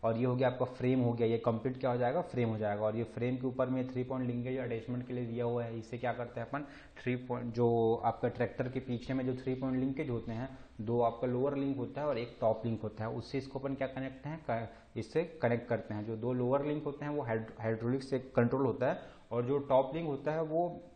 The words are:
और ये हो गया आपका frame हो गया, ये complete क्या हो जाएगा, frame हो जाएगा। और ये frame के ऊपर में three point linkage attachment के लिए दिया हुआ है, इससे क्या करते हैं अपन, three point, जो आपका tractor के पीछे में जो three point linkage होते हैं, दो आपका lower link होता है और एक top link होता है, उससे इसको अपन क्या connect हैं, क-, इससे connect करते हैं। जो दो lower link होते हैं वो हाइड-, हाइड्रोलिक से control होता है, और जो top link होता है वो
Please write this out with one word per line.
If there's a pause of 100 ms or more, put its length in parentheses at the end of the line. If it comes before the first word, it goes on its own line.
और
ये
हो
गया
आपका
frame
हो
गया,
ये
complete
क्या
हो
जाएगा,
frame
हो
जाएगा।
और
ये
frame
के
ऊपर
में
three
point
linkage
attachment
के
लिए
दिया
हुआ
है,
इससे
क्या
करते
हैं
अपन, (320)
three
point,
जो
आपका
tractor
के
पीछे
में
जो
three
point
linkage
होते
हैं, (320)
दो
आपका
lower
link
होता
है
और
एक
top
link
होता
है,
उससे
इसको
अपन
क्या
connect
हैं, (100)
क-, (300)
इससे (180)
connect
करते
हैं।
जो
दो
lower
link
होते
हैं
वो
हाइड-,
हाइड्रोलिक
से (160)
control
होता
है, (320)
और
जो (120)
top
link
होता
है
वो (300)